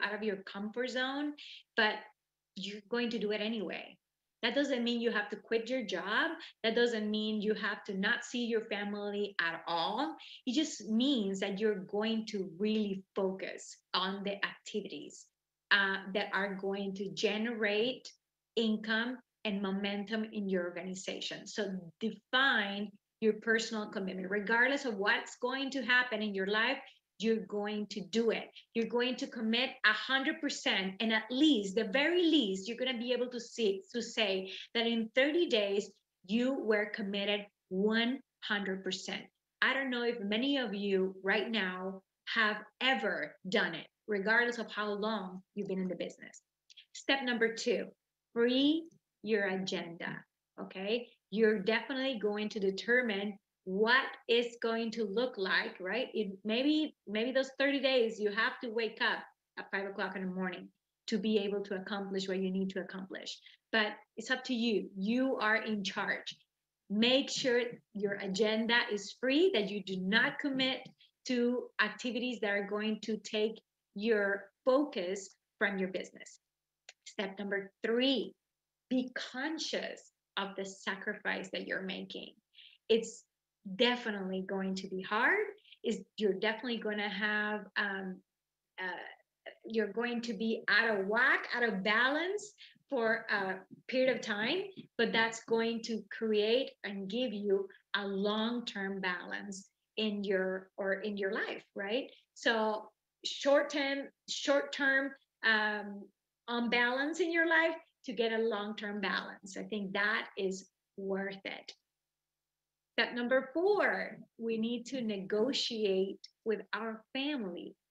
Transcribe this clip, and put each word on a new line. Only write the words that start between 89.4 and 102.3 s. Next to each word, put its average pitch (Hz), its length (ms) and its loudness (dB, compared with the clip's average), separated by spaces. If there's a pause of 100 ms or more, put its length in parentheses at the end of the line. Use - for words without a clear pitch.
you're 220 260 0
going 233 300 -2
to 233 120 -4
be 226 340 -2
out 214 320 4
of 190 80 0
whack, 262 480 4
out 240 80 0
of 196 200 0
balance 285 680 2 (380)
for 226 400 2
a 190 240 0 (320)
period 254 280 4
of - 60 -6
time, 226 400 0 (380)
but 220 120 4
that's 226 340 2
going 226 360 2
to 226 300 -4
create 220 580 2 (140)
and 196 260 -6
give 233 240 -2
you 196 340 2 (280)
a 202 100 -2
long-term 202 960 -2
balance 190 640 -6 (300)
in 208 260 -2
your, 190 540 0
or 196 160 0
in 202 240 -4
your 196 140 0
life, - 320 -4 (120)
right? 214 360 -4 (240)